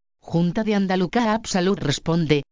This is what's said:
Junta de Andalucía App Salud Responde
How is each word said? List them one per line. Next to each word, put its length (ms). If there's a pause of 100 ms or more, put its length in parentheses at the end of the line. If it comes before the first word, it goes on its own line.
(200)
Junta 420
de 140
Andalucía 580
App 120
Salud 300
Responde 760